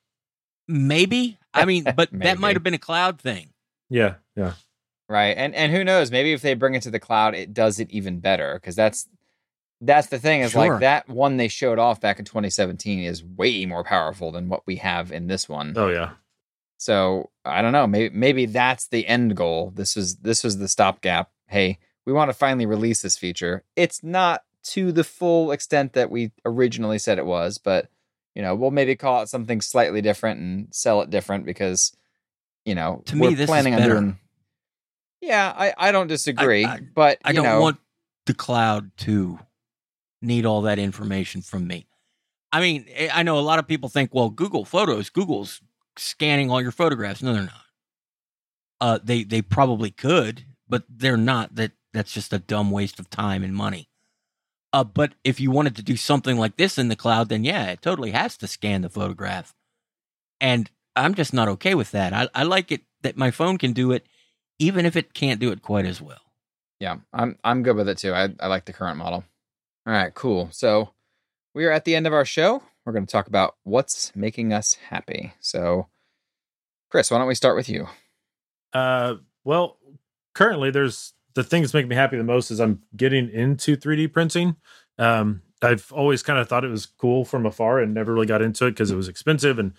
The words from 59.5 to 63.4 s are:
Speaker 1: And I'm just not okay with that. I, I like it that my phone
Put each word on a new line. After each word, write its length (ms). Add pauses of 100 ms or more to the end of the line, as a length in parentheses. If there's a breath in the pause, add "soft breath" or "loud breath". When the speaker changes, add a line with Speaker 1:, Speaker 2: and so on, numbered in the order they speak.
Speaker 1:
And 300 (260)
I'm 180
just 200
not 140
okay 260
with 160
that. 240
I, 200
I 100
like 280
it 80 (220)
that 140
my 140
phone 280